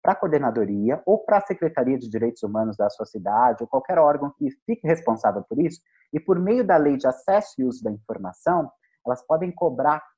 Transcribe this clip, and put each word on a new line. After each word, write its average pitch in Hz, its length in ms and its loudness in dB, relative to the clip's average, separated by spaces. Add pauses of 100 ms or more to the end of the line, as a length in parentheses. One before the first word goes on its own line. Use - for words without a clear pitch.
pra 190 140 0
coordenadoria 120 880 0
ou 208 140 4
pra 208 200 2
Secretaria 151 600 -2
de 120 100 -12
Direitos 113 320 -2
Humanos 107 340 -2
da 104 140 0
sua 107 160 -6
cidade, 107 560 0
ou 113 60 -6
qualquer 151 320 0
órgão 147 360 2
que 143 140 -4 (160)
fique 226 220 -4
responsável 110 600 0
por 120 120 -4
isso, 165 200 -2 (320)
e 151 80 -4
por 180 200 0
meio 214 260 2
da 185 120 4
lei 147 200 4
de 135 80 -4
acesso 196 540 0
e 131 40 0
uso 123 200 -4
da 110 80 -4
informação, 104 800 -4 (340)
elas 127 200 -4
podem 170 260 0
cobrar 147 520 0 (140)